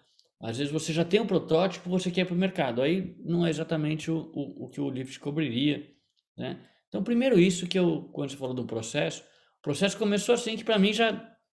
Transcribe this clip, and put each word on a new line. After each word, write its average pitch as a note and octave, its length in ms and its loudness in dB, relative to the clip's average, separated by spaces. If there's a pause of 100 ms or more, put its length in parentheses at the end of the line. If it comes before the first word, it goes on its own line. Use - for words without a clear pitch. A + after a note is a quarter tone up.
(400)
Às A#2 160 -6
vezes C#3+ 160 -4
você D#3 200 -4
já E3 120 2
tem F#3+ 160 2
um A3+ 60 -2
protótipo, F3+ 640 0
você F3+ 200 0
quer F#3 120 0
ir - 20 2
pro F3 100 -4
mercado, E3+ 460 0
aí E3+ 380 0
não E3+ 280 0
é E3 40 2
exatamente D#3 600 -2
o, D#3+ 240 -4
o, C#3 300 -8
o B2+ 60 -14
que - 100 -8
o C#3+ 80 -2
Lift C3 320 -8
cobriria, C#3+ 640 0 (500)
né? C3+ 220 -8 (300)
Então, G3+ 160 -4
primeiro A#3+ 340 4
isso F3+ 300 4
que F#3+ 100 0
eu, E3+ 340 2
quando C#3+ 180 -4
você - 80 -12
falou B2+ 160 -4
do B2 100 -4
processo, D3 580 -4
o - 400 -20
processo F#3 360 0
começou G#3 360 2
assim, A3+ 220 -2
que - 80 -8
pra A3 140 4
mim G3+ 160 6
já, G#3+ 420 0 (180)